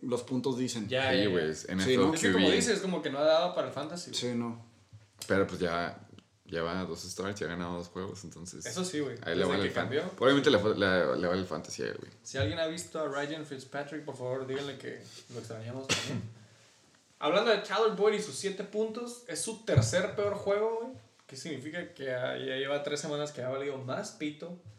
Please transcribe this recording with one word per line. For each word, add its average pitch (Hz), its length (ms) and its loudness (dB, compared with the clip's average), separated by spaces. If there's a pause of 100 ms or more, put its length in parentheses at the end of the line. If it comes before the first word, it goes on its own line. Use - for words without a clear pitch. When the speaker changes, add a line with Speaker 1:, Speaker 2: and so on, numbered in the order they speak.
Speaker 1:
los 120 220 0
puntos 127 340 0
dicen. 117 300 -2
Speaker 2:
Ya, 131 240 2
Speaker 3:
Sí, 98 60 4
Speaker 2:
ya, 101 60 6
ya. 104 60 4
Speaker 3:
güey, 80 200 2
es 78 100 -4
Speaker 1:
Sí, - 100 -12
Speaker 3:
N 95 120 2
F 127 120 6
L 123 100 8
Speaker 1:
¿no? 160 100 4
Speaker 2:
Es - 60 0
que - 120 6
como 185 140 6
Speaker 3:
Q - 40 8
B. 190 60 6
Speaker 2:
dices, 208 240 4
como 185 200 -2
que 147 100 -2
no 135 80 -4
ha 151 60 4
dado 165 300 6
para 143 140 -2
el 120 40 -8
fantasy, 156 380 -8
güey. 110 100 -4
Speaker 1:
Sí, 123 140 0
no. 117 260 -4 (680)
Speaker 3:
Pero 95 180 4
pues 85 140 -4
ya, 85 440 0 (420)
ya 85 160 -2
va 87 180 -2
a 90 40 -2
dos 82 180 -6
starts, 95 360 -6
ya 76 80 -4
ha 80 40 -4
ganado 87 280 -4
dos 87 100 -8
juegos, 98 360 -8
entonces 82 420 -12
Speaker 2:
Eso 180 180 -4
sí, 151 140 -4
güey. 135 240 -2
Speaker 3:
ahí 85 140 0
le 92 60 6
Speaker 2:
Desde - 20 4
Speaker 3:
vale 92 180 2
Speaker 2:
que 95 60 2
Speaker 3:
el - 60 -6
fan-, 85 100 2
Speaker 2:
cambió. 147 340 -2
Speaker 3:
obviamente 139 320 6
le 110 80 10
fa-, 107 120 2
le, 90 500 4
le 87 80 2
vale 90 120 2
el 92 60 -2
fantasy - 380 -6
a - 20 -2
él, 50 140 -4
güey. 50 100 -14 (140)
Speaker 2:
Si - 140 -8
alguien 151 200 0
ha 160 80 0
visto 165 320 -6
a 156 80 0
Ryan 147 400 -4
Fitzpatrick, 147 580 -8
por 131 120 -10
favor, 131 320 -4
díganle 139 300 -4
que 123 220 -10 (320)
lo 120 60 -10
extrañamos 117 480 -8
también. - 340 -2 (520)
<laughs> - 480 -20
Hablando 202 320 4
de 196 60 4
Tyler 208 380 2
Boyd 208 180 6
y 202 80 0
sus - 120 -8
siete 196 300 -4
puntos, 220 640 -6
es 156 120 -4
su 220 240 -6
tercer 175 520 4
peor 202 180 0
juego, 220 480 0
güey. 262 200 -12 (220)
Que 139 140 -18
significa 156 560 -8
que 135 120 -10
ya, 127 300 -2
ya 131 200 -4
lleva 139 260 0
tres 143 180 -2
semanas 147 320 -4
que - 100 -10
ha 127 60 -2
valido 135 300 -4
más 151 320 -4
pito. 165 500 -8 (180)